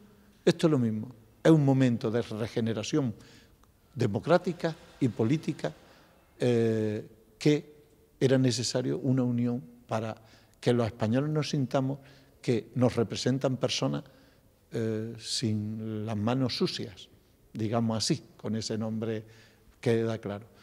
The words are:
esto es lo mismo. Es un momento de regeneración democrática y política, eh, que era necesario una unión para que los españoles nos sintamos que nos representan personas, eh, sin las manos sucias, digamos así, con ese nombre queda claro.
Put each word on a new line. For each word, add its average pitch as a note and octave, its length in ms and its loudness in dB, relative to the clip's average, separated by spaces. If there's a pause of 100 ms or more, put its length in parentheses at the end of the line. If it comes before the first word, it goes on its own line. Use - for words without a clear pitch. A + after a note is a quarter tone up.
(440)
esto E3+ 220 4
es D#3+ 60 4
lo D3 80 4
mismo. A2+ 320 -2 (320)
Es D#3+ 80 8
un D#3 120 8
momento C3 460 4
de A2+ 140 0
regeneración A2+ 880 -2 (800)
democrática D#3+ 800 0 (240)
y C3 100 0
política, D3+ 640 -2 (680)
eh, A2+ 680 0 (320)
que D3+ 360 0 (460)
era C3+ 200 4
necesario B2+ 580 0
una C3 260 0
unión A#2+ 380 0 (260)
para A2 280 -4 (440)
que B2 140 2
los A#2+ 140 2
españoles A#2 420 0
nos D3+ 200 -2
sintamos C3+ 500 0 (420)
que A#2 340 -2
nos A#2+ 200 4
representan B2+ 600 0
personas, C#3+ 460 -2 (680)
eh, A2+ 460 -4
sin A2 880 -4
las A2+ 100 -4
manos A#2 400 0
sucias, - 540 -6 (440)
digamos A2+ 440 0
así, C#3 260 -2 (140)
con A2 180 -6
ese A2 220 -4
nombre A2 460 -4 (580)
queda A2+ 380 2
claro. G#2 260 -8 (180)